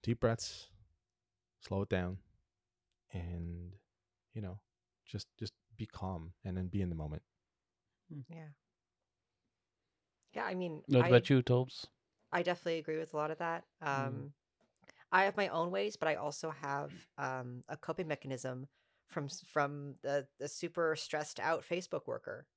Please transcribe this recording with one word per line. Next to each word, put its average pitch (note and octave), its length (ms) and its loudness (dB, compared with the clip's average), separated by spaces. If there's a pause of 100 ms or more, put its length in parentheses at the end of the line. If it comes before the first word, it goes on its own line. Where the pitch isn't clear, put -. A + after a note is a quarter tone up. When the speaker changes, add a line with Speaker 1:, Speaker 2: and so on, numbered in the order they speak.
Speaker 1:
deep A#2 180 2
breaths, - 480 0 (880)
slow G2 220 -2
it G2 80 -2
down, F#2 300 0 (920)
and, F2 640 -6 (600)
you G#2+ 80 -6
know, G2 180 -8 (460)
just, - 220 -8 (100)
just A2 160 -8 (220)
be A2 100 -6
calm F2+ 480 -6 (120)
and F#2 120 -2
then F#2 100 0
be G2 140 0
in F2+ 80 2
the E2+ 60 -2
moment. D#2 260 -4 (880)
Speaker 2:
Hmm. D3 180 -10
Speaker 3:
Yeah. E3 180 -14 (1900)
Yeah, A3 120 -2
I F#3+ 100 -2
mean, F3 320 -4
Speaker 2:
What B2+ 180 8
Speaker 3:
I - 20 4
Speaker 2:
about A#2+ 220 8
you, C3 120 8
Tobes? B2+ 460 2 (440)
Speaker 3:
I F3 120 2
definitely F3 360 0
agree D#3 200 -2
with D#3+ 140 -6
a D#3 40 -2
lot D3+ 140 0
of D#3 80 -6
that. E3 240 -2 (200)
Speaker 2:
Mm. C#3 240 2
Speaker 3:
Um, C#3 260 -6 (760)
I F#3 120 8
have G3 120 4
my G3+ 120 4
own E3 240 0
ways, G3+ 240 0
but D#3+ 120 2
I D#3 80 4
also D3 360 -4
have, C#3+ 400 -4 (260)
um, B2+ 500 -4
a - 80 -6
coping E3+ 320 -4
mechanism C3 600 -4 (400)
from D3 180 -4
s-, - 260 -8
from C#3+ 520 0
the, C#3 240 2 (120)
the C#3+ 80 -4
super E3 480 0
stressed - 440 -4
out D#3 300 0
Facebook F3 360 -4
worker - 400 -6 (120)